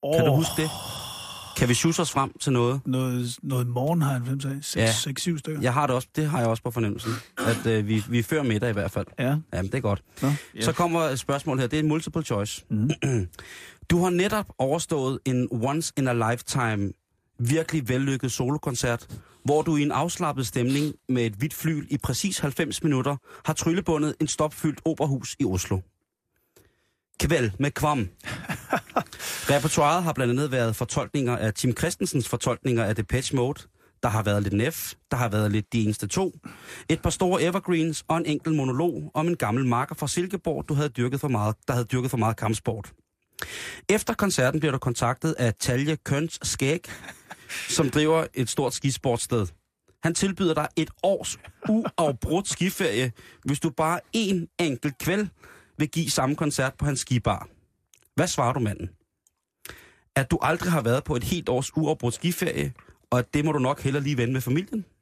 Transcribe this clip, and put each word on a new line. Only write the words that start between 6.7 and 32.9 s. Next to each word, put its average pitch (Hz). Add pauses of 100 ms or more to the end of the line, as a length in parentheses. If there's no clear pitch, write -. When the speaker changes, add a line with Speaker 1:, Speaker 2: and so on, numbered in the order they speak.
Speaker 1:
fornemmelsen. 113 (260)
At, 113
øh, 110
vi, 107
vi 120
er 113
før 151
middag 117
i 110
hvert 101
fald. 104 (140)
Speaker 2:
Ja. 131 (180)
Speaker 1:
Jamen, 92
det 131
er 135
godt. 104 (180)
Speaker 2:
Nå, 131 (300)
Speaker 1:
Så 113
Speaker 2:
yes. 165
Speaker 1:
kommer 165
spørgsmålet 139
her. 123
Det 151
er 156
en 156
multiple 160
choice. 107
Speaker 2:
Mhm. 110 (120)
Speaker 1:
<clears throat> 120 (640)
Du 170
har 185
netop 190 (120)
overstået 135
en 127
once 135
in 135
a 117
lifetime, 110 (480)
virkelig 147
vellykket 131
solokoncert, 123 (380)
hvor 147
du 156
i 147
en 147
afslappet 143
stemning 135 (160)
med 123
et 110
hvidt 120
flyl 156
i 143
præcis -
halvfems -
minutter 143 (300)
har 156
tryllebundet 160
en 156
stopfyldt -
operahus 139
i 139
Oslo. 92 (1400)
Kvæl 131
med 143
Kvam. 139 (680)
Speaker 2:
<laughs> -
Speaker 1:
Repertoiret 151
har 160
blandt 131
andet 139
været 117
fortolkninger 123
af 110
Tim 127
Christensens 165
fortolkninger 120
af 104